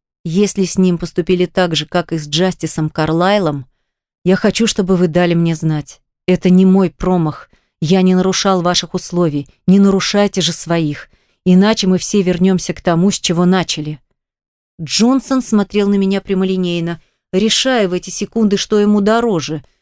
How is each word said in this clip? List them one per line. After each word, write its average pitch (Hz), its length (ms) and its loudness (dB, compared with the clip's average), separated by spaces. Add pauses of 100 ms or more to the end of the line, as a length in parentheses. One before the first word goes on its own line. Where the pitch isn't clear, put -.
(260)
если 190 400 0
с - 120 -4
ним 185 200 2
поступили 180 480 -2
так 175 300 -2
же, 151 100 -4
как 175 260 -4
и 170 60 -4
с 151 100 -8
Джастисом 160 640 -2
Карлайлом, 160 800 -2 (580)
я 180 120 4
хочу, 226 300 0
чтобы 190 280 0
вы 175 120 2
дали 175 260 0
мне 170 200 2
знать. 156 480 -4 (240)
Это 180 240 2
не 185 160 6
мой 185 240 4
промах. 170 600 -4 (320)
Я 185 200 2
не 185 140 4
нарушал 185 460 0
ваших 170 320 -4
условий. 165 540 -4 (200)
Не 190 120 6
нарушайте 196 640 2
же 160 120 -2
своих. 160 560 -4 (360)
Иначе 196 420 4
мы 185 100 2
все 202 240 0
вернёмся 180 520 0
к - 80 -12
тому, 175 300 2
с - 80 -6
чего 175 260 0
начали». 160 540 -2 (840)
Джонсон 247 600 0
смотрел 202 460 0
на 202 60 2
меня 196 260 0
прямолинейно – 180 800 -4 (300)
решая 220 560 0
в 175 60 -4
эти 180 160 -6
секунды, 202 480 -2
что 208 220 -2
ему 208 220 2
дороже: 196 640 -2 (180)